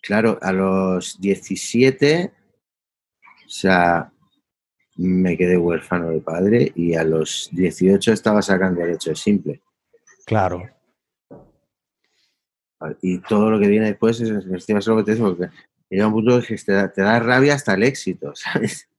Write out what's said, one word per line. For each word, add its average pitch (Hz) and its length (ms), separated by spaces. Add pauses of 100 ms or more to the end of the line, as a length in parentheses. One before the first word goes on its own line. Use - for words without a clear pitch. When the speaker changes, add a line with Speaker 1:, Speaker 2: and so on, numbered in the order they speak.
Speaker 1:
Claro, 110 400
a 92 120
los 95 680
diecisiete, 131 1120 (1120)
o - 40
sea, 87 640 (840)
me 92 400
quedé 90 220
huérfano 85 520
de 80 100
padre 92 540
y 85 200
a 82 100
los 80 480
dieciocho 92 600
estaba 104 300
sacando 92 400
el 85 120
hecho 80 160
de 78 60
simple. 85 440 (640)
Speaker 2:
Claro. 92 380 (2500)
Speaker 1:
Y 92 180
todo 107 300
lo 110 80
que 101 80
viene 107 200
después 113 340
es, 113 100
es, 92 380
es 104 180
lo 110 120
que 110 40
te 107 120
digo, 107 220
porque 90 160 (380)
llega 98 160
un 107 60
punto 113 280
que 113 160
te - 160
da, 98 200
te 98 100
da 110 160
rabia 127 360
hasta 135 200
el 98 80
éxito, 92 500
<laughs> - 20
¿sabes? - 540 (100)